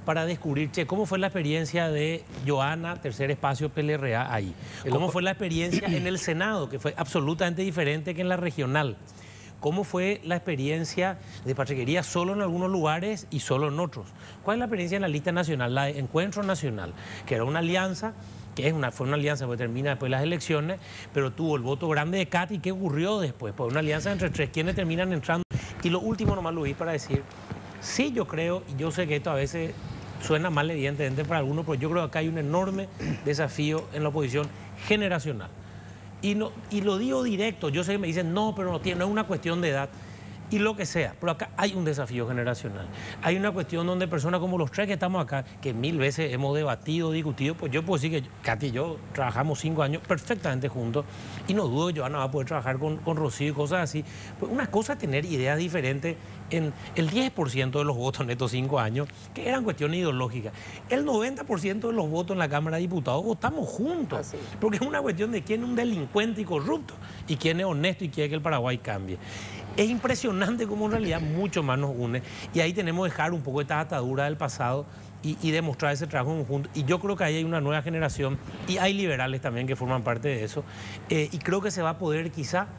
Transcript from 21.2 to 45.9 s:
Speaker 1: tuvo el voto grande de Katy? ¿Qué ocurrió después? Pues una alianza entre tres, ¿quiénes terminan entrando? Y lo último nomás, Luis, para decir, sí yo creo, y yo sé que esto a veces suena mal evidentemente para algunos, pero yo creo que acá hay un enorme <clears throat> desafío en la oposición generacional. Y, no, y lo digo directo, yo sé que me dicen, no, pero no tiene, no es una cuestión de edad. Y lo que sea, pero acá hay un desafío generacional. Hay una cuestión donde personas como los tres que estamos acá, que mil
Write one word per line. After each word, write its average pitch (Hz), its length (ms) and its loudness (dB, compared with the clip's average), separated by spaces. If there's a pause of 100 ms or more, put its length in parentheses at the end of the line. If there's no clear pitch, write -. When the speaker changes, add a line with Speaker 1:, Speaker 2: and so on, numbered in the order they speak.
Speaker 1:
tuvo 160 240 0
el 127 80 0
voto 139 240 0
grande 156 320 2
de 185 80 2
Katy? 185 320 0
¿Qué 180 140 -2
ocurrió 185 480 0
después? 120 360 -4
Pues 120 140 0
una 143 80 0
alianza 156 320 0
entre 180 200 0
tres, 135 220 0
¿quiénes 165 220 0
terminan 180 380 0
entrando? 170 320 0 (400)
Y 170 60 4
lo 180 100 4
último 208 360 2
nomás, 170 180 -2
Luis, 143 220 -2
para 170 160 -2
decir, 139 320 -2 (560)
sí 269 320 0
yo 226 160 0
creo, 170 340 0 (100)
y 131 60 -4
yo 156 140 0
sé 170 160 0
que 147 80 2
esto 165 140 -2
a 147 40 2
veces 156 400 -2 (480)
suena 160 260 2
mal 151 220 2
evidentemente 143 540 0
para 147 140 2
algunos, 147 260 0
pero 156 100 0
yo 143 160 0
creo 175 120 2
que 151 60 0
acá 160 120 -2
hay 160 80 0
un 160 100 -2
enorme 190 500 0 (180)
<clears throat> - 180 -2
desafío 151 680 0
en 151 120 0
la 147 60 2
oposición 143 360 0 (400)
generacional. 156 640 0 (720)
Y, 202 160 2
no, - 160 0 (180)
y 208 120 0
lo 196 160 4
digo 254 260 2
directo, 208 440 0
yo 156 140 2
sé 185 100 0
que 202 60 2
me 190 80 0
dicen, 165 260 0
no, 208 220 2
pero 180 160 -2
no 160 100 0
tiene, 180 200 0
no 185 60 2
es 202 40 2
una 214 140 2
cuestión 170 360 0
de 165 100 4
edad. 139 180 2 (640)
Y 214 60 4
lo 214 180 4
que 139 80 -2
sea, 139 340 0
pero 170 140 0
acá - 240 -4
hay 202 160 2
un 180 140 0
desafío 123 420 0
generacional. 117 580 -2 (360)
Hay 175 140 4
una 196 160 2
cuestión 170 340 0
donde 180 200 2
personas 165 320 2
como 180 200 0
los 143 120 2
tres 202 160 0
que 196 60 -2
estamos 180 320 2
acá, 135 220 -2 (160)
que 135 100 0
mil 139 240 0